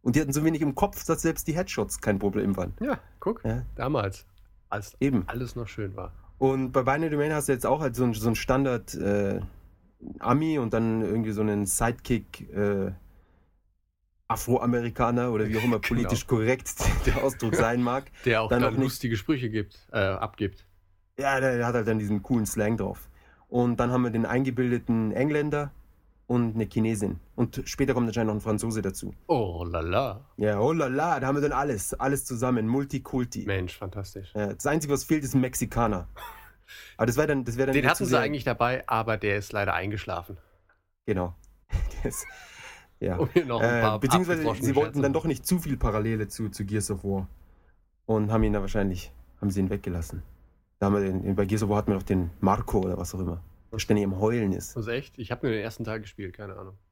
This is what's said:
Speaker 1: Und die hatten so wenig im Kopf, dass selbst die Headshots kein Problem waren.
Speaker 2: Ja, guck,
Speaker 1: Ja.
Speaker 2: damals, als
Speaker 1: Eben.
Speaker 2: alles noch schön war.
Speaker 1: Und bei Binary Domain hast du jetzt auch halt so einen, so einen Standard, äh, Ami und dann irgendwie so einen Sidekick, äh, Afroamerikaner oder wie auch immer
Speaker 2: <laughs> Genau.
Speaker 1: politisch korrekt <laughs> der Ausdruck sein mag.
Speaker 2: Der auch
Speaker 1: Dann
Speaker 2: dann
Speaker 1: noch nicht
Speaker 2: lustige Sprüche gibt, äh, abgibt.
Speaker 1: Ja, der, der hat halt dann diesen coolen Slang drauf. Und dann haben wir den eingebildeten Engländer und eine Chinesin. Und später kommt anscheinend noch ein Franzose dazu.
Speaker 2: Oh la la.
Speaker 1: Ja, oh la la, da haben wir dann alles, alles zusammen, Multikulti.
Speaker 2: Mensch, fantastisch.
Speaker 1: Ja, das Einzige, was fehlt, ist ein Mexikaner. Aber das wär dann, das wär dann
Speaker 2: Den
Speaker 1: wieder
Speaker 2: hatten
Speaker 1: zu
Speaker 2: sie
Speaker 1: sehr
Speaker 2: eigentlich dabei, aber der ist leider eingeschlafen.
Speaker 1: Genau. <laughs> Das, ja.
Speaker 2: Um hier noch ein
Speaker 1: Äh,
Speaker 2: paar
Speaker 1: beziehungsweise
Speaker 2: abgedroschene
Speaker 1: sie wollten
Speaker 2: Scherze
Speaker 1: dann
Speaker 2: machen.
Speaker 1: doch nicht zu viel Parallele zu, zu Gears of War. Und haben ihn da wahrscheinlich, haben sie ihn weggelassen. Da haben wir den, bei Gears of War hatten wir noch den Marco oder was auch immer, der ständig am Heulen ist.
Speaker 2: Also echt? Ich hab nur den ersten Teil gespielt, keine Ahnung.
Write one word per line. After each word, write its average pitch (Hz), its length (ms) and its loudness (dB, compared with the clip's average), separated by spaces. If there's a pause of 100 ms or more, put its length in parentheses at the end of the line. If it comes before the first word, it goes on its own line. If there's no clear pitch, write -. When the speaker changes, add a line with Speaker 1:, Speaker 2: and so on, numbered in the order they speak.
Speaker 1:
Und 123 160 2
die - 40 6
hatten 139 120 0
so 151 100 0
wenig 160 160 2
im 143 160 0
Kopf, - 300 0
dass 160 160 0
selbst 160 260 -2
die 147 80 -2
Headshots - 460 -4
kein 101 180 2
Problem 101 380 0
waren. 90 240 -4
Speaker 2:
Ja, 262 180 -2 (220)
guck, - 240 -4
Speaker 1:
Ja. 117 180 -2 (120)
Speaker 2:
damals, 120 500 -2 (420)
als - 320 -8
Speaker 1:
Eben. 131 280 2
Speaker 2:
alles 120 280 -8
noch 117 140 -8
schön 101 260 -8
war. 92 160 -10 (260)
Speaker 1:
Und 131 360 2
bei 135 100 4
Binary 147 280 2
Domain 147 200 2
hast 151 160 0
du 139 60 4
jetzt 120 120 -2
auch 135 140 2
halt 131 160 -2
so 123 80 2
einen, 120 100 2
so 107 140 0
einen 113 80 4
Standard, 131 600 0
äh, 98 440 0 (800)
Ami 151 400 2
und 113 140 -2
dann 113 280 2
irgendwie 110 300 -2
so 104 80 -4
einen 104 260 0
Sidekick, - 880 -2
äh, 98 380 0 (1400)
Afroamerikaner 120 1040 0
oder 107 160 2
wie 110 100 0
auch 107 60 2
immer 120 160 2
Speaker 2:
<laughs> - 0 -
Genau. - 80 -4
Speaker 1:
politisch 117 400 0
korrekt 120 480 0 (140)
<laughs> - 160 2
der 120 180 4
Ausdruck 120 320 0
sein 120 260 2
mag. 127 300 -2 (140)
Speaker 2:
Der 113 160 4
auch 110 80 -2
Speaker 1:
Dann 123 120 4
Speaker 2:
dann 107 120 2
Speaker 1:
noch 127 60 0
nicht 135 60 4
Speaker 2:
lustige 123 320 -2
Sprüche 123 320 -2
gibt, 107 420 -6
äh, - 80 0
abgibt. 95 680 -2 (520)
Speaker 1:
Ja, 135 220 2
der, 131 180 2
der 120 80 2
hat 120 100 0
halt 113 120 2
dann 110 120 2
diesen 104 240 0
coolen 113 220 2
Slang 110 320 0
drauf. 98 320 -6 (380)
Und 123 320 2
dann 120 120 2
haben 127 120 4
wir 120 60 0
den 113 160 2
eingebildeten 120 840 0
Engländer 147 600 0 (560)
und 120 280 0
eine 113 100 0
Chinesin. 107 540 0 (160)
Und 120 300 -2
später 135 280 0
kommt 120 140 2
anscheinend 110 220 0
noch 104 60 0
ein 101 60 -2
Franzose 110 400 -2
dazu. 95 320 -4 (140)
Speaker 2:
Oh 95 420 0
la 85 120 -2
la. 101 440 -2 (120)
Speaker 1:
Ja, 104 220 2
oh 139 140 4
la 156 140 0
la, 147 320 0
da 135 80 -2
haben 139 80 2
wir 143 60 0
dann 147 100 2
alles, 131 420 -2
alles 135 320 -2
zusammen, 120 420 0
Multikulti. 123 800 -4
Speaker 2:
Mensch, 95 320 -4
fantastisch. 98 560 -10
Speaker 1:
Ja, 104 200 -2
das - 120 -8
Einzige, 147 260 0
was 135 120 0
fehlt, 151 200 0
ist 120 120 -4
ein 131 60 6
Mexikaner. 117 640 0 (880)
Aber 113 80 4
das 117 100 2
wär 151 120 4
dann, 135 180 0
das 117 120 -4
wär 131 100 2
dann 135 60 0
Speaker 2:
Den 123 100 4
Speaker 1:
wieder 135 80 6
Speaker 2:
hatten 175 80 4
Speaker 1:
zu 202 60 0
Speaker 2:
sie 175 40 0
Speaker 1:
sehr 139 120 6
Speaker 2:
eigentlich 139 220 -2
dabei, 123 460 0
aber 113 280 0
der 101 200 0
ist 101 160 -8
leider 98 220 0
eingeschlafen. 92 640 -6 (680)
Speaker 1:
Genau. 90 300 -2 (340)
<laughs> - 60 -4 (280)
Das, - 220 -6 (760)
ja. 92 180 -2
Speaker 2:
Um 131 120 0
hier 170 160 4
noch 117 160 0
ein 120 160 4
Speaker 1:
Äh, 117 40 2
Speaker 2:
paar 110 180 4
Speaker 1:
beziehungsweise 165 400 2
Speaker 2:
abgedroschene 131 280 0
Speaker 1:
sie 135 80 2
wollten 151 120 6
Speaker 2:
Scherze 147 140 -2
Speaker 1:
dann 139 100 4
Speaker 2:
machen. 160 100 2
Speaker 1:
doch - 40 -6
nicht 147 200 -2
zu 180 140 2
viel 147 180 -2
Parallele 107 500 0
zu, 110 220 -6
zu 104 160 -6
Gears 104 260 -2
of 95 120 -4
War. 98 240 -2 (800)
Und 107 260 2
haben 110 120 6
ihn 107 100 4
da 104 80 2
wahrscheinlich, 95 500 -2 (300)
haben 101 100 2
sie 92 80 0
ihn 95 100 2
weggelassen. 87 540 -4 (560)
Da 101 80 2
haben 101 60 4
wir 101 80 4
den, 95 340 0
bei 101 100 2
Gears 107 180 0
of 101 60 0
War 104 80 4
hatten 104 140 2
wir 98 40 4
noch 95 80 -2
den 90 260 0 (120)
Marco 101 380 4
oder 90 180 0
was 90 180 -8
auch 95 40 -6
immer, 87 220 -4 (300)
der 110 80 -6
ständig 104 260 2
am 95 140 -2
Heulen 110 340 2
ist. - 240 -8
Speaker 2:
Also 113 140 -6
echt? 131 260 -8
Ich 120 140 -8
hab 120 100 -6
nur 127 100 0
den 110 100 -2
ersten 110 220 -8
Teil 110 160 -6
gespielt, 98 360 -12
keine 98 200 -12
Ahnung. 95 220 -16 (140)